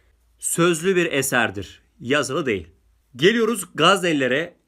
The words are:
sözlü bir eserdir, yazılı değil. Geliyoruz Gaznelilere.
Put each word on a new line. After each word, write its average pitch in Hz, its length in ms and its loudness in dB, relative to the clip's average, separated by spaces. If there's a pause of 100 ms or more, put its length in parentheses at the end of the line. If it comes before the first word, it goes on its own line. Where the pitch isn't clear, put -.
(380)
sözlü 175 580 0
bir 170 160 0
eserdir, 110 680 -2 (180)
yazılı 135 460 -2
değil. 98 220 -4 (480)
Geliyoruz 220 480 0 (100)
Gaznelilere. 156 800 0 (120)